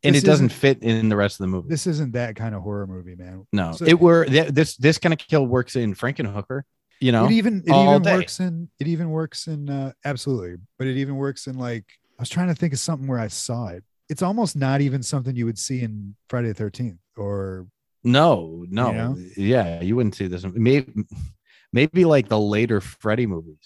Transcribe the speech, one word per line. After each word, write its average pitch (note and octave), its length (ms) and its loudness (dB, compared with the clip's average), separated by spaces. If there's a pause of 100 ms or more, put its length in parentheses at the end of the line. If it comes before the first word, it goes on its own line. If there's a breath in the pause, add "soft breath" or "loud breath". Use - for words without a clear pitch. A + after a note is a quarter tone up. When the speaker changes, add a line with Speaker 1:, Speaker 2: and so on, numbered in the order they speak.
Speaker 1:
And C#3+ 120 6
Speaker 2:
This C#3 80 4
Speaker 1:
it - 20 4
doesn't C#3+ 220 6
Speaker 2:
isn't - 120 -4
Speaker 1:
fit C3+ 240 2
in A2+ 260 2
the G#2+ 60 2
rest G2+ 240 0
of G2 40 -4
the F#2+ 60 -2
movie. F#2 200 -6
Speaker 2:
This D#3 160 -4
isn't D3 280 -4
that A#2+ 220 -6
kind A2 200 -6
of F#2 80 -8
horror G2+ 240 -6
movie, F#2 280 -14
man. F2+ 380 -16
Speaker 1:
No, F2 200 -2
Speaker 2:
So E3 120 -4
Speaker 1:
it E3 140 8
were, E3+ 260 6
th-, D3 240 2
this, C3 260 2
this D3+ 220 4
kinda D#3+ 200 2
kill D3 280 0
works B2 300 -2
in A2+ 180 0
Frankenhooker, A#2+ 680 -6 (360)
you B2+ 120 4
know, A2+ 140 4
Speaker 2:
It C3+ 80 4
even, A3 340 2
it E3+ 40 4
Speaker 1:
all C#3+ 200 8
Speaker 2:
even - 100 6
Speaker 1:
day. F#3 160 4
Speaker 2:
works - 220 -4
in, E3+ 300 -4 (100)
it C#3+ 80 -2
even E3 240 -2
works D#3+ 340 -6
in, D3 240 -8
uh, C3+ 220 -6 (120)
absolutely. B2 520 -4 (240)
But C3 80 -4
it C3 100 -2
even C#3 180 -4
works C#3 300 -6
in, C3 140 -10
like, A#2+ 260 -8 (320)
I - 40 -8
was B2+ 80 -8
trying F3+ 180 -2
to E3+ 80 0
think E3 160 -2
of C3+ 80 -4
something C3+ 300 -6
where B2+ 100 -2
I A2 80 -4
saw A#2 400 -8
it. F#2+ 160 -14 (240)
It's - 140 -6
almost G3 340 -2
not C3+ 240 0
even C3+ 240 0
something B2+ 320 -4
you A#2+ 120 -2
would A#2 120 -6
see B2+ 220 -6
in G#2+ 340 -8 (140)
Friday A#2+ 180 -2
the G#2+ 60 -2
Thirteenth G#2 460 -8 (180)
or G2 500 -6 (380)
Speaker 1:
No, G#2+ 640 2
no. A2+ 220 -2
Speaker 2:
You - 60 -4
know? A#2 200 -4 (180)
Speaker 1:
Yeah, G2 460 0
you G2 160 -2
wouldn't A2 180 0
see G2 120 -6
this. F2+ 180 -8
Maybe, A2+ 480 2 (800 soft breath)
maybe, D#3 320 4
like, D3+ 240 4
the A2 100 2
later G#2+ 400 0
Freddy A2 480 -2
movies. E2 380 -8